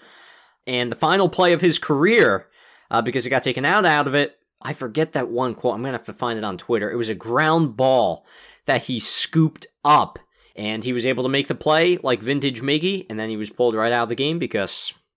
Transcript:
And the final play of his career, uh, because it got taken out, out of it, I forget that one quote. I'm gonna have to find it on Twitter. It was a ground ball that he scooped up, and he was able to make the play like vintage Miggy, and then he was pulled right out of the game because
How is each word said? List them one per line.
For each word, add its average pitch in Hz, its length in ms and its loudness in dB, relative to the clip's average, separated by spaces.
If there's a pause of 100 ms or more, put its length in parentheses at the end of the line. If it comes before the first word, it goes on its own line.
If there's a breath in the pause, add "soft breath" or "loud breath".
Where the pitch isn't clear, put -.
(680 loud breath)
And 123 220 -2
the 113 60 -6
final 175 320 2
play 175 240 4
of 156 80 2
his 170 200 2
career, 151 640 2 (460 soft breath)
uh, 117 100 2
because 120 240 -2
it 120 40 -4
got 131 120 0
taken 131 220 -2
out, 190 200 2
out 147 220 2
of 135 80 -2
it, 143 220 0 (240)
I 117 120 -8
forget 127 400 -4
that 127 160 -2
one 120 260 -2
quote. 120 200 -2
I'm 110 80 -6
gonna 135 100 -6
have 117 140 -8
to 104 60 -14
find 117 260 -4
it 107 60 -6
on 95 140 -6
Twitter. 104 320 -2
It 120 60 -6
was 113 140 -4
a 107 40 -4
ground 139 640 0
ball 123 500 2 (380 loud breath)
that 127 200 0
he 123 140 -6
scooped - 680 -2 (160)
up, 147 340 4 (380 soft breath)
and 110 260 -6
he 127 100 -2
was 120 140 -2
able 127 160 0
to 127 60 0
make 139 180 0
the 135 80 -4
play 165 440 2
like 123 220 0
vintage 131 420 -2
Miggy, 156 460 0
and 110 120 -8
then 110 80 -4
he 110 80 -6
was 107 140 -8
pulled 120 260 0
right 113 160 2
out 120 120 2
of 107 40 -8
the 117 80 -4
game 156 240 -2
because 104 520 -4 (240)